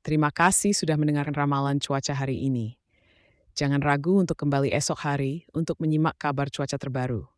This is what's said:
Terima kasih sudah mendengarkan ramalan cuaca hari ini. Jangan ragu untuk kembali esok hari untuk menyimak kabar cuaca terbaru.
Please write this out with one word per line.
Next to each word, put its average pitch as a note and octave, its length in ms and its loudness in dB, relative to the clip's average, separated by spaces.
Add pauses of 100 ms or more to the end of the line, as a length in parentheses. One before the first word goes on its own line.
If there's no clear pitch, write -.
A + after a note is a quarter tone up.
Terima D3+ 320 0
kasih F#3+ 400 4
sudah D#3 240 0
mendengarkan D3 400 0
ramalan C#3 400 0
cuaca C#3 400 -2
hari C3+ 240 -4
ini. B2 400 -4 (720)
Jangan C#3+ 320 0
ragu C#3+ 320 2
untuk E3+ 240 2
kembali C#3 320 2
esok - 320 -2
hari C#3+ 480 -2
untuk E3 240 -4
menyimak D#3 400 0
kabar C#3 320 -2
cuaca C#3 320 -6
terbaru. B2+ 560 -4